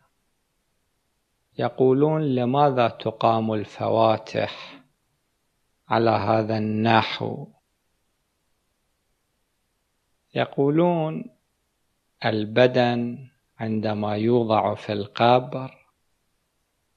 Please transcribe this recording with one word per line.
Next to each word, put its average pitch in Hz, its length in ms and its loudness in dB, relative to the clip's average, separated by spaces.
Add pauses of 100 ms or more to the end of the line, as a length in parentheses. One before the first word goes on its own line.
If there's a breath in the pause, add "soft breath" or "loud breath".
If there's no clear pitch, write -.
(1600)
يقولون: 135 640 2 (140)
"لماذا 127 520 2
تقام 113 680 -2
الفواتح 110 1300 -2 (1040)
على 113 200 2
هذا 110 480 0
النحو؟" 110 920 0 (3000)
يقولون: 156 880 0 (1000)
البدن 120 1040 0 (300)
عندما 107 560 -4
يوضع 110 600 0
في - 180 -8
القبر، 127 880 0 (1120)